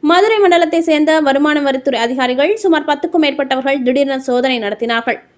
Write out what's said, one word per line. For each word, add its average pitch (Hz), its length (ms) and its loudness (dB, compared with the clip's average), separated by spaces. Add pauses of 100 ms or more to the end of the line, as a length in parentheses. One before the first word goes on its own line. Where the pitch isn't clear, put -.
மதுரை 381 360 2
மண்டலத்தை 339 420 2
சேர்ந்த 311 400 2
வருமான 294 400 2
வரித்துறை 269 440 -2
அதிகாரிகள் 254 520 0
சுமார் 320 320 0
பத்துக்கும் 320 360 -2
மேற்பட்டவர்கள் 277 580 -2
திடீரென 269 360 0
சோதனை 254 400 -2
நடத்தினார்கள். 226 600 -4 (200)